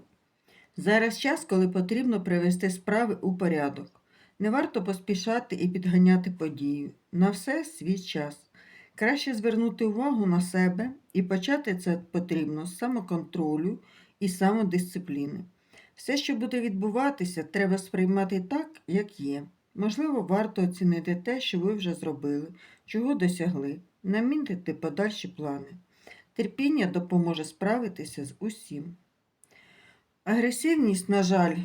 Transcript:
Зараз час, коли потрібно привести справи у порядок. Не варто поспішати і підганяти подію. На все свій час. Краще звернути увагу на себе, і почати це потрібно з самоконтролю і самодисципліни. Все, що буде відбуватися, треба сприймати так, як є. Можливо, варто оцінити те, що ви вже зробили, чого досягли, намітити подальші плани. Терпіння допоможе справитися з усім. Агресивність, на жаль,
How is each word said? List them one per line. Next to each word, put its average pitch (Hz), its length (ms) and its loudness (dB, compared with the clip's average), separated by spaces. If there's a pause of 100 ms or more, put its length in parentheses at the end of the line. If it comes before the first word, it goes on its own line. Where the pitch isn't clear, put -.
(760)
Зараз 220 420 2
час, 302 260 0
коли 185 240 4
потрібно 202 560 0
привести 180 460 2
справи 208 500 0
у 185 160 -2
порядок. 151 680 -2 (360)
Не 208 120 0
варто 262 340 0
поспішати 202 720 -2
і 180 120 0
підганяти 180 640 6
подію. 143 600 -4 (220)
На 185 180 4
все 269 340 -4
свій 185 340 -4
час. - 520 -8 (440)
Краще 269 400 0
звернути 226 500 0
увагу 220 420 0
на 175 140 4
себе, 185 500 0 (220)
і 190 100 2
почати 190 540 0
це 175 240 -2 (100)
потрібно 160 560 -2
з 180 120 -14
самоконтролю 175 1000 -2 (420)
і 196 80 0
самодисципліни. 180 1160 0 (500)
Все, 269 220 -2
що 277 200 -2
буде 240 240 -2
відбуватися, 208 840 -2
треба 190 360 0
сприймати 190 640 0
так, 294 460 -6
як 202 340 -2
є. 143 220 -4 (320)
Можливо, 226 480 0
варто 196 400 0
оцінити 175 640 0
те, 254 160 -2
що 196 180 -2
ви 196 160 0
вже 185 200 -2
зробили, 143 540 -4 (380)
чого 247 280 0
досягли, 170 680 0 (220)
намітити 220 720 0
подальші 180 540 -4
плани. 143 380 -8 (680)
Терпіння 262 540 0
допоможе 175 580 0
справитися 185 800 -4
з 131 140 -14
усім. 175 580 -10 (1300)
Агресивність, 240 840 2
на 202 140 4
жаль, 180 420 4